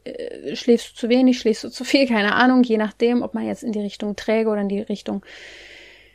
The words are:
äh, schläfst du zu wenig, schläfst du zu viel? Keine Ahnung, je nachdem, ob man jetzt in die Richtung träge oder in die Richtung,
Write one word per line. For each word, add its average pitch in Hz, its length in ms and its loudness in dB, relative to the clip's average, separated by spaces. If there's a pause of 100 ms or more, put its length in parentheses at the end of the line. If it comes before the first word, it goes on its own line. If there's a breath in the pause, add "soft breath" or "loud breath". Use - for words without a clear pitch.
äh, - 500 -10
schläfst 233 360 2
du - 40 -20
zu 226 140 -6
wenig, 254 300 4
schläfst 233 240 -2
du 233 60 -12
zu - 140 -14
viel? 269 240 2
Keine 208 280 0
Ahnung, 254 280 6
je 226 140 2
nachdem, 233 460 0
ob - 100 -8
man 220 120 -6
jetzt 208 180 -6
in 240 80 -6
die 208 100 -4
Richtung 202 340 -6
träge 220 340 -2
oder 208 120 -2
in 202 80 -2
die 202 120 -4
Richtung, 202 440 -8 (880 loud breath)